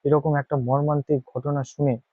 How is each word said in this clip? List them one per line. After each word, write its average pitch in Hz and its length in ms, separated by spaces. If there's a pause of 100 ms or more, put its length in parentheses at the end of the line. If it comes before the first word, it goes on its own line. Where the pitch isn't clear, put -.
এরকম 147 280 (100)
একটা 147 140 (120)
মর্মান্তিক 143 520 (120)
ঘটনা 139 320
শুনে 135 320 (160)